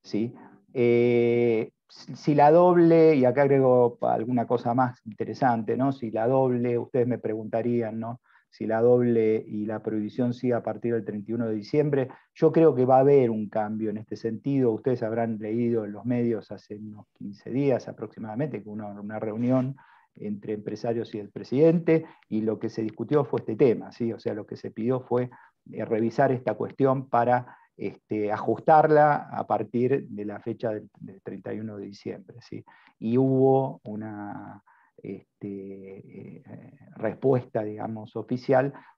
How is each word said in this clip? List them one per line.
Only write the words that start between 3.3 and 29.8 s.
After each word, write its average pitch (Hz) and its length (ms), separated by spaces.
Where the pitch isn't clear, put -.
agrego 127 580
alguna 120 460
cosa 120 280
más 123 320
interesante, 113 720
¿no? 135 160
Si 120 180
la 110 160
doble, 123 500
ustedes 120 300
me 117 120
preguntarían, 110 800
¿no? 117 200
Si - 160
la 110 140
doble 117 640
y 107 200
la 107 160
prohibición 110 500
sigue 123 220
a 113 80
partir 113 320
del 110 100
treinta 104 260
y 113 40
uno 117 140
de 110 60
diciembre, 139 540
yo 160 160
creo 160 240
que 127 120
va 131 100
a 131 40
haber 135 300
un 107 200
cambio 107 400
en 104 80
este 107 180
sentido. 120 560
Ustedes 120 300
habrán 113 360
leído 113 460
en 101 80
los 104 140
medios 120 440
hace 104 260
unos 104 360
quince 101 380
días 127 380
aproximadamente, 110 760
que 107 60
hubo 104 60
una, 104 260
una 107 180
reunión 120 580
entre 104 400
empresarios 110 600
y 110 40
el 101 120
presidente, 160 760
y 110 120
lo 110 180
que 110 120
se 113 120
discutió 117 420
fue 127 160
este 110 160
tema, 123 360
¿sí? 117 200
O 101 60
sea, 107 160
lo 104 120
que - 100
se - 140
pidió 123 300
fue, 123 300
eh, 110 140
revisar 117 480
esta 113 220
cuestión 135 540
para, 123 460
este, 104 560
ajustarla 151 1000
a - 160
partir 120 640